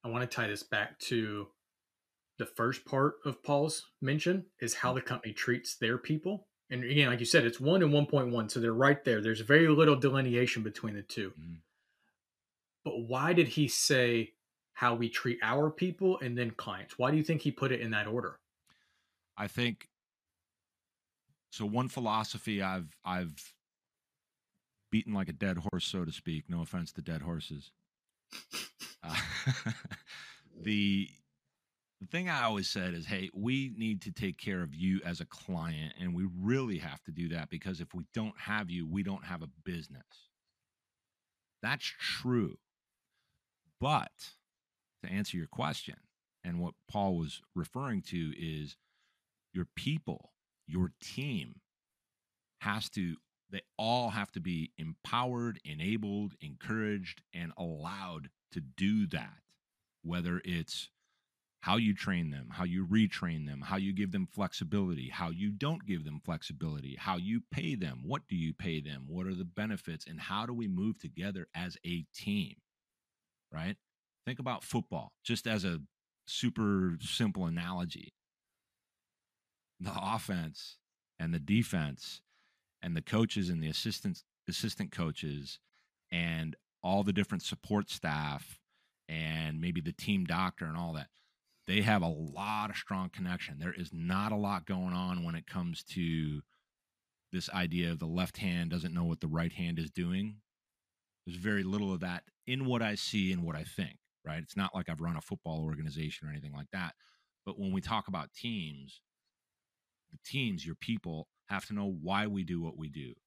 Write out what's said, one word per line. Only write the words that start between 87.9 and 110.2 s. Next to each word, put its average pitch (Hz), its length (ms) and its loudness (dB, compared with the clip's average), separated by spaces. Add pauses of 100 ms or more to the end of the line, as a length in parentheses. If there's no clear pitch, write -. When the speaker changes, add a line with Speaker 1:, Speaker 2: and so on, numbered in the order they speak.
Speaker 2:
staff 73 680 -4 (480)
and 80 540 -4
maybe 85 200 0
the 80 100 -4
team 95 320 0
doctor 87 420 0
and 80 100 -6
all 85 180 -4
that, 76 160 -8 (580)
they 107 140 6
have 104 200 6
a 82 60 4
lot 95 640 -4
of - 40 -8
strong 92 340 -4
connection. 90 500 -6
There 87 140 -4
is 87 200 -6
not 92 380 0
a 104 60 0
lot 101 280 -2
going 92 280 -2
on 90 300 -2
when 82 120 -2
it 82 100 -8
comes 87 380 -4
to 80 580 0 (920)
this 90 200 -2
idea 87 400 2
of 80 80 -2
the 80 80 -4
left 90 300 0
hand 87 340 0
doesn't 85 220 -2
know 87 100 2
what 82 180 0
the 82 60 -2
right 82 260 0
hand 85 240 -2
is 78 140 -2
doing. 98 460 -2 (880)
There's 87 120 -8
very 101 260 2
little 98 300 2
of 85 60 -2
that 90 240 -4 (240)
in 131 180 0
what 123 160 2
I 104 140 2
see 95 360 2
and 90 120 0
what 80 120 -2
I 78 80 -4
think, - 340 -6 (280)
right? 78 160 -6
It's - 160 -10
not 98 160 -2
like 87 160 -4
I've 80 120 -4
run 85 160 -2
a 76 40 -6
football 80 420 -6
organization 78 640 -4
or 76 40 -8
anything 73 220 -10
like 71 200 -12
that. 90 220 -6 (500)
But 98 140 -10
when 95 120 -2
we 95 80 0
talk 110 280 -2
about 82 260 -6
teams, 78 680 -8 (1120)
the 78 140 -20